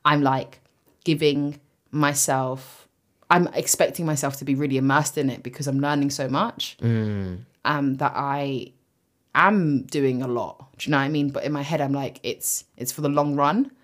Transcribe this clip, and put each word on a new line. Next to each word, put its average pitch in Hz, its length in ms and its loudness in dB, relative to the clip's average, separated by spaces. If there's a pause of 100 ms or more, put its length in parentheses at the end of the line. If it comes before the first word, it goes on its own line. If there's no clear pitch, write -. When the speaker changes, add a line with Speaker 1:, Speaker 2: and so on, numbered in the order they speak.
Speaker 1:
I'm, 147 180 4
like, 135 380 0 (460)
giving 147 540 2 (320)
myself, 135 960 -2 (420)
I'm 175 240 6
expecting - 520 0
myself 143 320 -2
to - 80 -12
be 139 100 0
really 139 220 0
immersed 135 400 2
in 139 120 0
it 120 140 -8
because 135 240 -8
I'm 139 120 0
learning 143 300 0
so 139 180 -4
much, 175 540 -4
Speaker 2:
Mm. 104 580 -2 (240)
Speaker 1:
um, 143 340 0
that 143 180 -2
I 139 580 -4 (640)
am 165 480 4
doing 131 380 0
a 131 60 -4
lot. 117 380 -4 (120)
Do - 100 -10
you 135 40 0
know 135 60 4
what 139 60 4
I 139 60 -2
mean? 147 200 0
But - 140 -6
in 143 80 -2
my 143 120 -2
head, 156 180 -2
I'm 139 120 0
like, 139 300 -4
it's, - 400 -4 (140)
it's 123 140 -6
for - 100 -8
the 147 80 0
long 147 260 2
run, 160 360 2 (120)